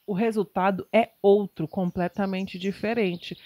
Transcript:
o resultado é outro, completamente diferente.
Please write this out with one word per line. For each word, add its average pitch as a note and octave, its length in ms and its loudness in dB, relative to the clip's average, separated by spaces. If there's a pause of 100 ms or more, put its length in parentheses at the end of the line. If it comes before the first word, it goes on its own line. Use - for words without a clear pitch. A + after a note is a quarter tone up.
o G#3 80 -4
resultado G3 800 0
é A3+ 180 2 (140)
outro, G3 440 4
completamente F#3+ 920 -4
diferente. G3 760 -4 (100)